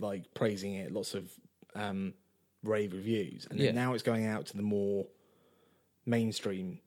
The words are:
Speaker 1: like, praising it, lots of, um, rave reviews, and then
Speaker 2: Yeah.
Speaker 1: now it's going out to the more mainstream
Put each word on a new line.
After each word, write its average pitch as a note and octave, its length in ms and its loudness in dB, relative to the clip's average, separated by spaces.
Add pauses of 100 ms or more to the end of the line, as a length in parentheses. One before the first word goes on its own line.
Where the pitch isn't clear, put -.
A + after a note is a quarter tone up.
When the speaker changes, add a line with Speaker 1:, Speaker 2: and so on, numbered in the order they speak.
Speaker 1:
like, G2 340 -4
praising G2+ 400 0
it, F#2+ 160 -4
lots G2 240 -4
of, F#2 160 -6 (440)
um, G2 400 -2 (500)
rave G#2+ 280 2
reviews, G2 580 -2
and - 100 -4
then C#3 60 6
Speaker 2:
Yeah. A2 60 4
Speaker 1:
now B2 220 2
it's A2 80 -2
going A2+ 240 4
out G#2+ 200 0
to - 100 -10
the G2+ 80 -2
more G2+ 420 2 (1000)
mainstream G#2 800 0